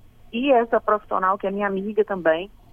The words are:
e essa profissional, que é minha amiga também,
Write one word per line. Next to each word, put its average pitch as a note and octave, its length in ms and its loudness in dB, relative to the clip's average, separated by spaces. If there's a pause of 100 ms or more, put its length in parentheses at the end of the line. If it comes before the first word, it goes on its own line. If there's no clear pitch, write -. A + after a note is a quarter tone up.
(320)
e C4 220 0
essa A#3 260 2
profissional, G3+ 600 -2
que - 80 -6
é F#3+ 40 -2
minha G3+ 160 -4
amiga G3+ 380 -2
também, F3 460 -2 (220)